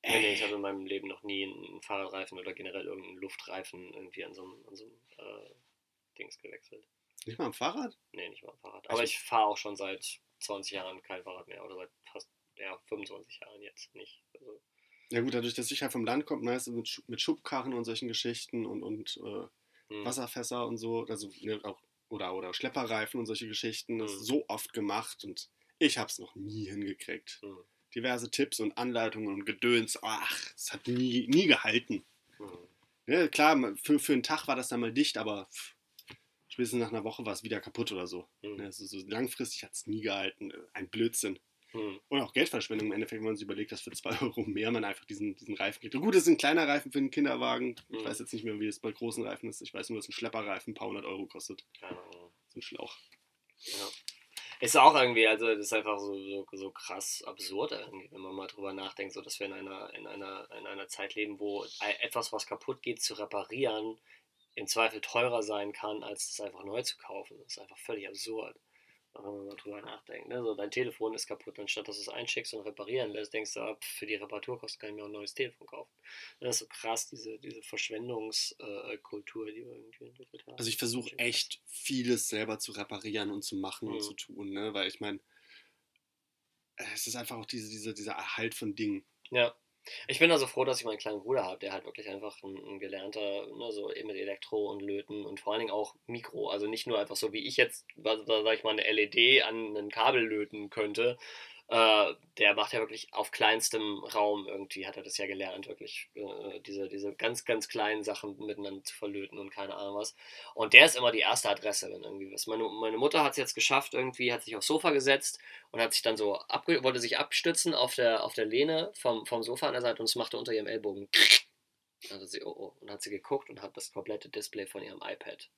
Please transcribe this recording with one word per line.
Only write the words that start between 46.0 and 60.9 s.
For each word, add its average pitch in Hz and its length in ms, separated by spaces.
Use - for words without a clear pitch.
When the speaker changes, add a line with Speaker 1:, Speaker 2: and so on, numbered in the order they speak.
Speaker 2:
gut, 196 140
es 170 80
ist 170 40
ein 165 100
kleiner 156 300
Reifen 143 240
für 147 60
einen 135 140
Kinderwagen. 123 640
Ich 110 100
Speaker 1:
Hm. 110 60
Speaker 2:
weiß 110 140
jetzt 113 140
nicht 110 100
mehr, 107 160
wie 107 80
es 104 120
bei 110 120
großen 113 320
Reifen 107 260
ist. - 120
Ich - 120
weiß 98 160
nur, 110 100
dass - 100
ein - 20
Schlepperreifen 107 600
ein 101 40
paar 107 120
hundert 101 180
Euro 95 220
kostet. - 380
Speaker 1:
Keine 92 200
Ahnung. 87 340
Speaker 2:
So - 100
ein - 40
Schlauch. - 340
Speaker 1:
Ja. 101 220
Ist 120 140
auch 147 200
irgendwie, 120 320
also 110 200
das 107 120
ist 104 140
einfach 107 260
so, 101 200
so, 98 320
so 98 200
krass - 540
absurd 101 460
irgendwie, 104 400
wenn 95 100
man 95 140
mal 95 120
drüber 98 260
nachdenkt, 95 400
so 98 80
dass - 180
wir 101 80
in 98 60
einer, 98 400
in 104 140
einer, 98 500
in 104 100
einer 98 200
Zeit - 280